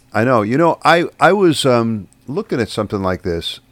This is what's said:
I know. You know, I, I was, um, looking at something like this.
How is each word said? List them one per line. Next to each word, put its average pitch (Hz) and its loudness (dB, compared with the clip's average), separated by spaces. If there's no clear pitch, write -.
I 107 0
know. 123 2
You 110 -2
know, 160 2
I, 160 2
I 156 4
was, 185 2
um, 117 0
looking 165 -6
at 104 -2
something 104 -4
like 92 -4
this. 85 -6